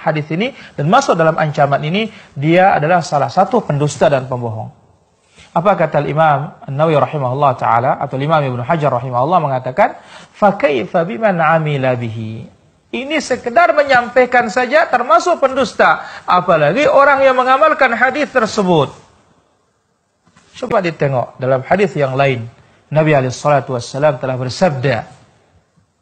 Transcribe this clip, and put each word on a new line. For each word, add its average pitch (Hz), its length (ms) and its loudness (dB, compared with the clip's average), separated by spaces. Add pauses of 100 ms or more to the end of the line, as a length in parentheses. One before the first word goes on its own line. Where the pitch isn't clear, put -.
hadis 151 320 -4
ini 226 160 -4 (240)
dan 151 160 -2
masuk 269 240 2
dalam 160 240 0
ancaman 143 400 0
ini, 190 320 -4 (240)
dia 165 400 4
adalah 160 240 2
salah 143 320 -2
satu 196 320 0
pendusta 147 480 0
dan 131 160 -2
pembohong. 120 480 -8 (720)
Apa 185 240 2
kata 156 320 0
Imam 151 560 0
An-Nawawi 147 480 0
rahimahullah 135 480 -2
taala 120 400 0
atau 135 240 -6
Imam 156 160 0
Ibnu 127 240 -2
Hajar 147 320 0
rahimahullah 131 480 -2
mengatakan, 135 560 -2 (320)
"Fa 196 240 2
kaifa 208 480 -2
biman 202 400 -2
amila 151 560 0
bihi?" 113 480 -10 (480)
Ini 269 240 -6
sekedar 262 560 0
menyampaikan 247 800 2
saja 254 320 2
termasuk 330 560 0
pendusta, 254 640 0 (240)
apalagi 180 560 2
orang 277 400 4
yang 262 80 4
mengamalkan 262 640 2
hadis 262 320 0
tersebut. 185 640 0 (1600)
Coba 220 320 -2
ditengok 139 560 -4
dalam 127 240 0
hadis 190 320 0
yang 135 160 -2
lain. 131 320 0 (480)
Nabi 156 240 4
alaihi 127 160 0
salatu 143 400 0
wassalam 135 480 -2
telah 131 160 -6
bersabda, 127 720 -2 (920)